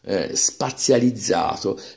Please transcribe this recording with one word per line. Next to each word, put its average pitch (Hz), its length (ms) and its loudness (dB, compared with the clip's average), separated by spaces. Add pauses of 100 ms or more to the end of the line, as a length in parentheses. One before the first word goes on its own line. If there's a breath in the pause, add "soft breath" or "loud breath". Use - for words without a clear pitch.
eh, 98 340 -4
spazializzato, 117 1400 0 (160 loud breath)